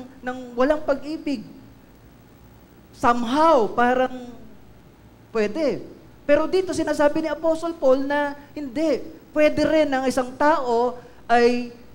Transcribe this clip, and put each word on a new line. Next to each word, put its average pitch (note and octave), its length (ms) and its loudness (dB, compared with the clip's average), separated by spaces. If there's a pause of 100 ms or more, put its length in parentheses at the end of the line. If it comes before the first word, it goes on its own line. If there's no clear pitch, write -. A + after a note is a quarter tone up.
(240)
ng B3+ 140 -10 (220)
walang D4+ 240 0
pag-ibig. D4 640 -6 (1500)
Somehow, A#3+ 760 2
parang B3+ 600 0 (1000)
pwede. G#3+ 520 -2 (440)
Pero D#4 200 4
dito F#4 280 0
sinasabi D4+ 480 0
ni D#4+ 80 -4
Apostle D#4+ 440 -2
Paul C#4 320 2
na C#4+ 280 -2 (160)
hindi. C#4+ 520 -4 (280)
Pwede D4+ 360 2
rin D4+ 240 2
ang C4 160 -2
isang B3+ 280 -2
tao B3 600 0 (320)
ay A#3+ 480 2 (200)